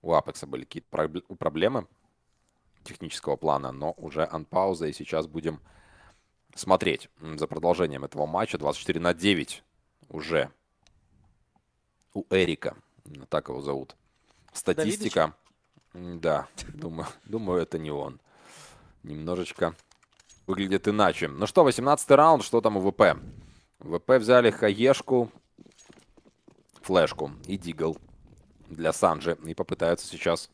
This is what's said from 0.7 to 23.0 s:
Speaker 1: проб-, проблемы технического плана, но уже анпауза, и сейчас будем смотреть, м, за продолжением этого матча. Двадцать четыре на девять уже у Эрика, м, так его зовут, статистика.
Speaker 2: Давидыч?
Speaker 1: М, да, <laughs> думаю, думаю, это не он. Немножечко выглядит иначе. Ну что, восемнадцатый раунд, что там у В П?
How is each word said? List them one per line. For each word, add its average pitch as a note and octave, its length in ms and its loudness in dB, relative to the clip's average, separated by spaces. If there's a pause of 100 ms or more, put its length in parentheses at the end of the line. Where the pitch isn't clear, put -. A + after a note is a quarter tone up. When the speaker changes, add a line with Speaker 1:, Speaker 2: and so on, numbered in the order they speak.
Speaker 1:
проб-, D#2+ 460 -6
проблемы F2 500 -2 (960)
технического - 540 -8
плана, C#2 340 -2
но C#2 220 -6
уже D#2 320 -6
анпауза, E2 640 -2
и D2 60 -4
сейчас D#2+ 340 -6
будем D#2 340 -8 (920)
смотреть, - 540 0 (120)
м, D#2 180 -12
за D2+ 80 -2
продолжением D#2+ 580 -2
этого D2 220 -6
матча. F2+ 320 -4
Двадцать D2 220 -4
четыре E2 200 -4
на F2 140 0
девять E2+ 480 -2 (460)
уже D#2+ 420 -2 (1600)
у G2 160 -6
Эрика, F2 460 0 (280)
м, C2+ 220 -20
так D2+ 220 -4
его C2 120 -8
зовут, C#2 360 -6 (560)
статистика. D#3 840 -2 (600)
Speaker 2:
Давидыч? F2+ 180 -12
Speaker 1:
М, E2+ 80 -12
да, D#2 360 0
<laughs> - 180 -16
думаю, D#2+ 320 -10 (180)
думаю, G2 380 -2
это D#2+ 160 -6
не D#2 120 -8
он. C#2+ 300 -8 (840)
Немножечко E2 720 -4 (720)
выглядит F#2+ 420 -2
иначе. F#2+ 400 2
Ну D2 180 -4
что, F3 180 6
восемнадцатый C#3 520 4
раунд, D3+ 260 8
что - 180 2
там G#2+ 160 2
у F#2+ 40 2
В F#2+ 100 2
П? F2+ 260 6 (640)